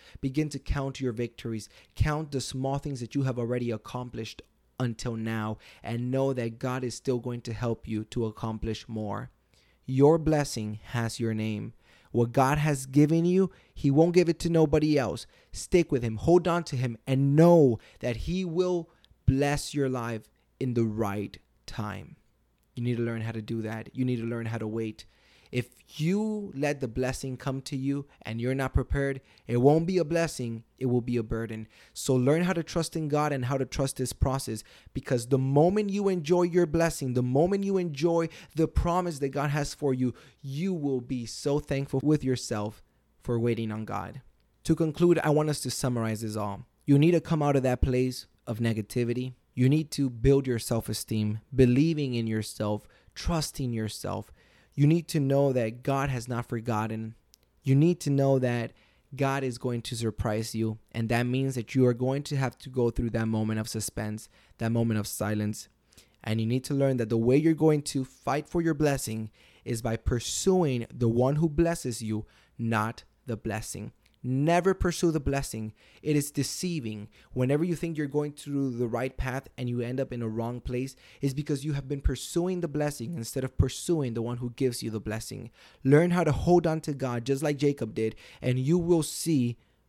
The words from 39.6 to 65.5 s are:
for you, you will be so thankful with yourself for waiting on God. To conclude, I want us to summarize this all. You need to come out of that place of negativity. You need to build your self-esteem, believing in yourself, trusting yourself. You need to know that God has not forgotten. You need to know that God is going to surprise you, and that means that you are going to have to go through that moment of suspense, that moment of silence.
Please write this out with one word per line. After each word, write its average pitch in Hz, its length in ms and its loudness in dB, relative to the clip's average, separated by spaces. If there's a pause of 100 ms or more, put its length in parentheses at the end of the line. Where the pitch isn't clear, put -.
for 139 200 0
you, 127 200 0 (280)
you 147 320 -4
will 143 280 -2
be 123 240 -6
so - 340 -2
thankful 139 420 -4
with 147 220 2
yourself 113 580 -4 (400)
for 120 160 -2
waiting 113 360 0
on 110 100 -6
God. 101 380 -8 (420)
To 160 100 2
conclude, 165 460 2
I 151 120 2
want 151 180 2
us 147 140 -2
to 127 60 -4
summarize 113 520 -2
this 110 160 -6
all. 101 280 -6 (200)
You 143 120 6
need 160 140 6
to 170 80 6
come 156 240 0
out 143 140 4
of 131 60 0
that 127 180 0
place 127 440 0 (220)
of 113 120 -4
negativity. 117 720 -2 (200)
You 127 140 4
need 151 240 2
to 139 180 0
build 131 380 4
your 120 120 0
self-esteem, 110 840 -2 (120)
believing 131 600 6
in 117 120 -2
yourself, 107 640 -4 (260)
trusting 147 600 -4
yourself. 104 580 -6 (420)
You 143 140 6
need 165 220 4
to 160 100 0
know 139 320 4
that 120 320 -2
God 139 260 -2
has 123 200 -6
not 120 180 -4
forgotten. 110 680 -4 (460)
You 135 140 4
need 165 240 4
to 143 100 -4
know 139 300 4
that 120 320 -2 (420)
God 135 300 -2
is 123 140 -6
going 120 240 -4
to - 160 -6
surprise 113 580 -2
you, 110 240 -2 (140)
and 113 160 -2
that 120 140 2
means 131 320 -2
that 117 200 -6
you 131 100 6
are 123 80 6
going 131 300 -2
to 143 140 -4
have 131 220 -2
to - 100 -16
go 127 200 0
through 120 200 -2
that 113 180 0
moment 110 320 0
of 110 80 -4
suspense, 107 640 -6 (300)
that 113 120 -2
moment 117 260 2
of 104 100 -2
silence. 107 600 -4 (560)